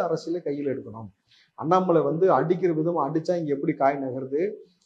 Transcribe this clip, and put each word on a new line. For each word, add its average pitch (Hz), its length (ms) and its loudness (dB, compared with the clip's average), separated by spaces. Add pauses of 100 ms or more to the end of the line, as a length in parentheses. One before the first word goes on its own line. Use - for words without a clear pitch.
அரசியலை 165 380 -4
கையில் 143 320 -4
எடுக்கணும், 110 360 -12 (500)
அண்ணாமலை 175 420 4
வந்து 156 300 2
அடிக்கிற 160 420 2
விதம் 160 320 0
அடிச்சா 160 320 -2
இங்க 156 160 -2
எப்படி 143 200 -2
காய் 139 300 2
நகருது, 131 400 -4 (420)